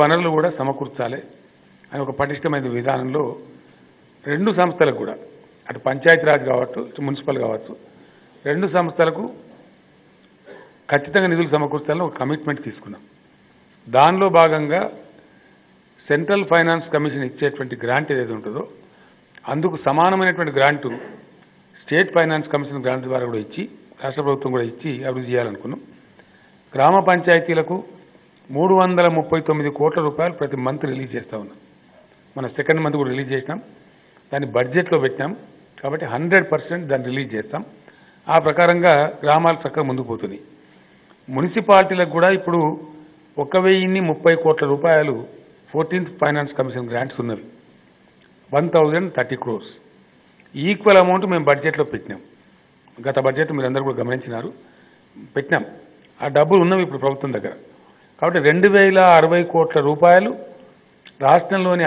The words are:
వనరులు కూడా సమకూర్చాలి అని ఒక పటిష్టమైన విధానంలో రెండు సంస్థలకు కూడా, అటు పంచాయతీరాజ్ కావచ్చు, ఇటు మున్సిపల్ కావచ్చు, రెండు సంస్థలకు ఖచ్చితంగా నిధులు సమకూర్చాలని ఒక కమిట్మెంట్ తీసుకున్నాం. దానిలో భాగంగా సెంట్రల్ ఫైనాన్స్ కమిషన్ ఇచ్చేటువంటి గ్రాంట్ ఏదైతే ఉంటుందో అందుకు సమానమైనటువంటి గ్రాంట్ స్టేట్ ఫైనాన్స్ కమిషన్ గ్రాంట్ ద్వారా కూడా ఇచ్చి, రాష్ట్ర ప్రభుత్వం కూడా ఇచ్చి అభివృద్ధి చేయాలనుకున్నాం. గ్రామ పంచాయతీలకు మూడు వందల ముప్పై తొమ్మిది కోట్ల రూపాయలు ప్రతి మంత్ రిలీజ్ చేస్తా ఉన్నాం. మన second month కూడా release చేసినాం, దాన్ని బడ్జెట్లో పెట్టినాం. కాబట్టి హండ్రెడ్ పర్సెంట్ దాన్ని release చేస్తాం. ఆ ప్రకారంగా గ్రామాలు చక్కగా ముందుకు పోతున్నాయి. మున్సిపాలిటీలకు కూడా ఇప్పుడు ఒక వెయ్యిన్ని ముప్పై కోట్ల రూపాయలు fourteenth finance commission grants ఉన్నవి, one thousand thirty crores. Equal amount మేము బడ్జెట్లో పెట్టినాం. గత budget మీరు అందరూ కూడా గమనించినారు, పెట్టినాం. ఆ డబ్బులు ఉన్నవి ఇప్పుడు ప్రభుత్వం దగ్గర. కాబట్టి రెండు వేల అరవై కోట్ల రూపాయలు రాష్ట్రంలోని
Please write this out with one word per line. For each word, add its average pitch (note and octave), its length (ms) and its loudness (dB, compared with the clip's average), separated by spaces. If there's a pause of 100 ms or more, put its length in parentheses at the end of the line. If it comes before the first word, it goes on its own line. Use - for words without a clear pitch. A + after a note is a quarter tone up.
వనరులు E3 380 2
కూడా E3+ 120 0 (100)
సమకూర్చాలి C3 640 -6 (680)
అని C3+ 100 -8
ఒక C3 180 -6
పటిష్టమైన C#3+ 480 -4 (100)
విధానంలో C3 580 -4 (960)
రెండు F3 200 0 (100)
సంస్థలకు D#3+ 420 2
కూడా, - 120 -8 (540)
అటు - 100 -14 (100)
పంచాయతీరాజ్ D3 640 4
కావచ్చు, B2 360 -4
ఇటు - 180 -14
మున్సిపల్ C#3 400 -4
కావచ్చు, A2 260 -8 (760)
రెండు E3+ 180 0 (100)
సంస్థలకు E3 480 0 (1700)
ఖచ్చితంగా C#3+ 420 2
నిధులు E3 240 0
సమకూర్చాలని D3+ 500 -4
ఒక D3 160 -10
కమిట్మెంట్ D3 440 -4
తీసుకున్నాం. G#2+ 360 -16 (920)
దానిలో F3+ 300 6 (140)
భాగంగా D#3 400 2 (1300)
సెంట్రల్ F3 420 0
ఫైనాన్స్ E3 440 2
కమిషన్ C#3+ 340 -2
ఇచ్చేటువంటి C3+ 540 -4
గ్రాంట్ C#3+ 300 -2
ఏదైతే B2 260 -4
ఉంటుందో G#2+ 240 -10 (880)
అందుకు D#3+ 240 -2 (100)
సమానమైనటువంటి F3 720 2
గ్రాంట్ C#3 300 2 (960)
స్టేట్ F3+ 340 0
ఫైనాన్స్ D#3 380 2
కమిషన్ C#3+ 300 -6
గ్రాంట్ B2+ 240 -4
ద్వారా B2+ 220 -4
కూడా A2+ 160 -4
ఇచ్చి, - 160 -12 (400)
రాష్ట్ర C3+ 240 -6
ప్రభుత్వం C3+ 300 -2
కూడా A#2 160 -2
ఇచ్చి D#3 180 -10 (180)
అభివృద్ధి B2+ 240 -6
చేయాలనుకున్నాం. A#2+ 480 -4 (920)
గ్రామ C#3+ 220 6 (140)
పంచాయతీలకు E3+ 680 2 (800)
మూడు F#3+ 180 4
వందల F3+ 340 4 (100)
ముప్పై D#3+ 300 -2
తొమ్మిది D3+ 300 -2
కోట్ల D#3 300 0
రూపాయలు E3 320 -4
ప్రతి C#3+ 160 -4 (100)
మంత్ D3 260 -6
రిలీజ్ C3 240 -10
చేస్తా A2+ 260 -12
ఉన్నాం. - 160 -20 (800)
మన C3+ 100 -8 (100)
second D#3 280 0
month D3 160 -2
కూడా C3 140 -2
release C3 200 -6
చేసినాం, D3+ 260 -8 (720)
దాన్ని C#3 240 -4
బడ్జెట్లో D3+ 480 0
పెట్టినాం. C3+ 320 -6 (460)
కాబట్టి C#3+ 320 -6
హండ్రెడ్ E3+ 380 0
పర్సెంట్ E3+ 380 -4
దాన్ని B2+ 200 -2
release C3 260 -6
చేస్తాం. C#3+ 260 -8 (640)
ఆ D#3 80 4 (100)
ప్రకారంగా E3+ 480 4 (280)
గ్రామాలు D#3+ 400 2
చక్కగా D3+ 280 -4
ముందుకు B2+ 220 -6
పోతున్నాయి. G2+ 300 -10 (920)
మున్సిపాలిటీలకు F#3 840 2
కూడా F3 220 6
ఇప్పుడు E3+ 220 0 (800)
ఒక C#3+ 180 -2 (100)
వెయ్యిన్ని F#3+ 340 2 (100)
ముప్పై D#3+ 240 4 (100)
కోట్ల D#3 280 2
రూపాయలు D3+ 420 2 (560)
fourteenth D#3+ 400 -4 (100)
finance D3 380 -2
commission B2 320 -6
grants B2 320 -6
ఉన్నవి, A2+ 220 -8 (1120)
one D#3 200 2
thousand E3 420 2
thirty B2+ 280 -4
crores. A2 260 -8 (1000)
Equal G3+ 340 6
amount F#3 300 0
మేము E3 180 0
బడ్జెట్లో D3 420 0
పెట్టినాం. G2+ 280 -12 (840)
గత C3+ 200 -2
budget D3 300 0
మీరు C3 140 -2
అందరూ C3+ 180 -4
కూడా B2+ 140 -4
గమనించినారు, A#2 480 -6 (840)
పెట్టినాం. C#3 280 -2 (580)
ఆ D3 140 -4
డబ్బులు D#3+ 280 6
ఉన్నవి F#3 220 2
ఇప్పుడు C3+ 180 -10
ప్రభుత్వం C#3 320 -2
దగ్గర. F#2+ 180 -8 (640)
కాబట్టి F3 300 0
రెండు F3 280 4
వేల G3 220 6 (200)
అరవై E3 240 4 (120)
కోట్ల E3 340 2
రూపాయలు F3 420 6 (960)
రాష్ట్రంలోని F3+ 600 2